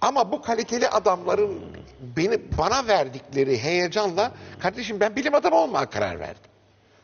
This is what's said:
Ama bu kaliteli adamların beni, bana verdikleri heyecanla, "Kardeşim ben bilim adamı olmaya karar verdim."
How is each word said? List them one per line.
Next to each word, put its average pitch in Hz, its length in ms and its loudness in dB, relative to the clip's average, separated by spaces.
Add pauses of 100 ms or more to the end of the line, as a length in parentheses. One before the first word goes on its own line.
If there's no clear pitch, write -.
Ama 233 300 2
bu - 100 -2
kaliteli 233 480 0
adamların 185 720 0 (580)
beni, 214 220 0 (180)
bana 226 300 0
verdikleri 135 720 2
heyecanla, 180 720 0 (280)
"Kardeşim 208 400 -4
ben 208 160 2
bilim 285 200 0
adamı 311 200 4
olmaya 240 340 2
karar 90 300 -2
verdim." - 220 -10 (640)